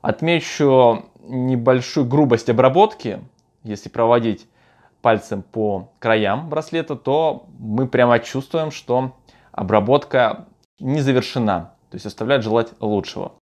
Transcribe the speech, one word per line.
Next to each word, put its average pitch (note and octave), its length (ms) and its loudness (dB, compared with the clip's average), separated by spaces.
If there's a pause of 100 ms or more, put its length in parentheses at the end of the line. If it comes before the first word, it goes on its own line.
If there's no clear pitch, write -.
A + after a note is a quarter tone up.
отмечу C3+ 1040 2 (140)
небольшую B2+ 840 -2
грубость B2 440 2
обработки. C3 720 2 (440)
Если G#2 240 -12
проводить A2+ 580 0 (540)
пальцем G#2+ 420 0
по G2+ 480 -6 (100)
краям A2+ 500 0
браслета, D#3 460 -6
то D3+ 500 -2 (120)
мы A#2 300 -4
прямо A#2+ 300 4
чувствуем, D3+ 540 -6
что C3 440 -4 (360)
обработка A2 960 0 (320)
не C#3 200 -2
завершена, B2 720 -2 (160)
то - 60 -20
есть F2+ 100 -16
оставляет A#2 380 -2
желать A2+ 260 0 (120)
лучшего. G#2 520 -4 (140)